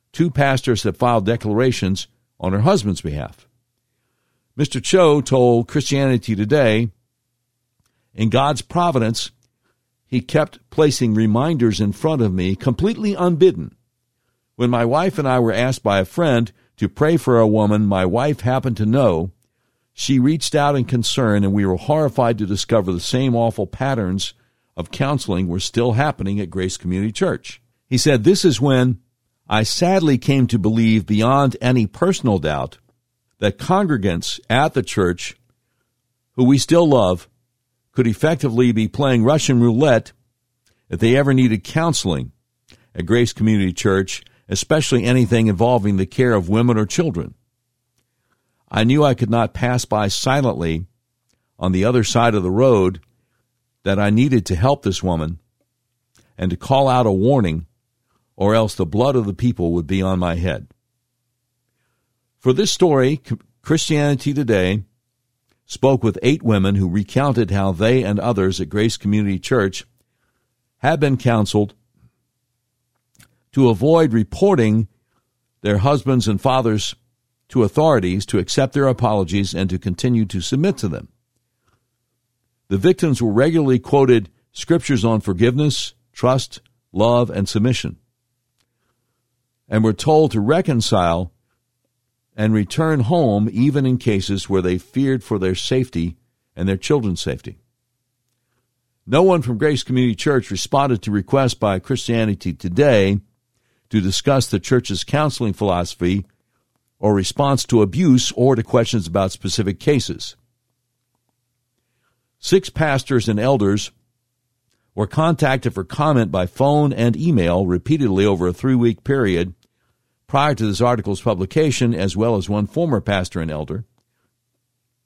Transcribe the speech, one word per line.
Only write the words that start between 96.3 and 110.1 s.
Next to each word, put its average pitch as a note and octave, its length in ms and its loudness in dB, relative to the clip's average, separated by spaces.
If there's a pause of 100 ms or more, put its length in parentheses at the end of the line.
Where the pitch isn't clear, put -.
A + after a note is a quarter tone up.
and F#2 120 -4
their G2 80 0
children's G#2+ 440 -2
safety. - 380 -8 (1500)
No C#3 160 2
one F#3 180 4
from A#2+ 160 -4
Grace D3 280 -2
Community B2+ 320 0
Church C3+ 340 0
responded C3 520 -2
to G#2 100 -4
requests A#2+ 420 0
by G2+ 240 -2
Christianity A2 760 -4
Today G2+ 680 2 (680)
to A2 100 0
discuss B2 480 0
the G#2 100 -2
church's A#2+ 460 -2
counseling C#3 480 -2
philosophy F2+ 760 -2 (720)
or G#2+ 160 2
response C3+ 520 -2
to A2+ 160 4
abuse B2+ 520 2
or C3 220 2
to A#2 80 -4
questions A2+ 420 0
about F#2+ 240 -2
specific F#2 480 -6
cases. - 560 -4 (2000)